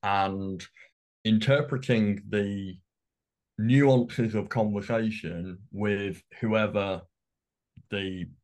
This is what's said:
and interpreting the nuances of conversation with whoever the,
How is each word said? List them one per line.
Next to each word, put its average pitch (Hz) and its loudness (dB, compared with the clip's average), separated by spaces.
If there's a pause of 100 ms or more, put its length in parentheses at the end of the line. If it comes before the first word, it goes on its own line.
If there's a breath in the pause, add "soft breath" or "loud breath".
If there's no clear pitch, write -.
and 98 0 (600 loud breath)
interpreting 113 2
the 101 -4 (800)
nuances 120 4
of 104 -2
conversation 101 -4 (140)
with 101 -4 (180)
whoever 104 0 (880)
the, 95 -6 (180)